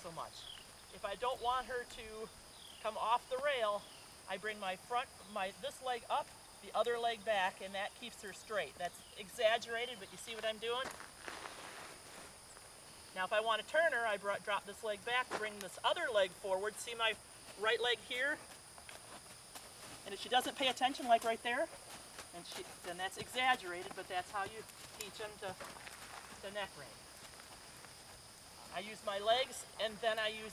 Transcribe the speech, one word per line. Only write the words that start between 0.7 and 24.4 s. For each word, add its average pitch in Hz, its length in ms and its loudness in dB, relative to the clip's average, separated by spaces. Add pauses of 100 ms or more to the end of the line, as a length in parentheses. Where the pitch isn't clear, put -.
If 190 100 -6
I 202 120 -2
don't 247 260 0
want 247 240 4
her 247 180 -2 (120)
to 220 320 -8 (540)
come 214 140 -2
off 233 340 4
the 254 140 2
rail, 214 380 4 (480)
I 190 60 0
bring 208 240 -4
my 190 160 0 (120)
front, 247 200 2 (260)
my, 196 160 0 (100)
this 269 140 -4 (100)
leg 247 240 0
up, 285 180 4 (380)
the 202 140 -6
other 233 200 4
leg 233 260 2
back, 190 400 4
and 196 100 -6
that 202 160 -2 (100)
keeps - 220 -10
her 202 100 -8
straight. 180 460 -2
That's 175 180 -2 (220)
exaggerated, 233 800 2
but 190 140 -10
you 185 120 -12
see 226 120 -6
what 214 100 -2
I'm 220 120 0
doing? 240 280 0 (2250)
Now, 185 80 2
if 185 80 0
I 214 80 8
want 220 260 6
to - 60 -4
turn 320 200 8
her, 233 140 4
I 202 120 6
br-, 196 260 2
drop 202 220 2
this 202 180 -8
leg 208 200 -2
back, 247 220 4 (120)
bring 214 200 0
this 190 260 -8
other 302 180 4 (120)
leg 196 160 8 (120)
forward. 196 360 2
See 240 160 -6
my 226 200 6 (460)
right 220 220 6
leg 240 160 6 (100)
here? 277 280 2 (1700)
And 202 80 -6
if - 60 -6
she - 80 -6
doesn't - 300 6
pay 269 100 6
attention, 262 380 4
like 233 180 10
right 226 200 4
there, 247 220 4 (680)
and 170 100 -10 (120)
she, - 80 -6 (220)
then 175 120 -2
that's 185 200 -2
exaggerated, 196 760 2
but 190 140 -6
that's 180 240 0
how 202 100 0